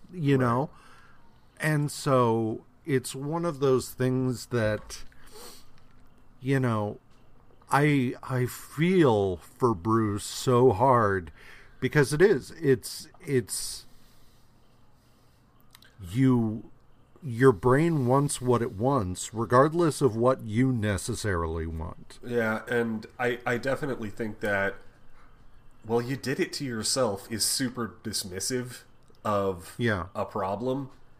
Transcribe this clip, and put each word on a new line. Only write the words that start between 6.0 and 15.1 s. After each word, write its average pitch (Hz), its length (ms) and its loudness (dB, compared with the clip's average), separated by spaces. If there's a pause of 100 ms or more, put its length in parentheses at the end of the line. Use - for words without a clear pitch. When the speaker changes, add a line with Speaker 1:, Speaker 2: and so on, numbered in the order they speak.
Speaker 1:
you 135 200 0
know, 110 380 -2 (720)
I, 139 440 2 (100)
I 127 220 -2
feel 131 920 2
for - 380 -2
Bruce 104 500 0
so 127 480 4
hard 101 580 2 (480)
because 143 340 2
it 151 80 -2
is, 175 300 4 (100)
it's, 135 480 0 (160)
it's, - 640 -4 (2250)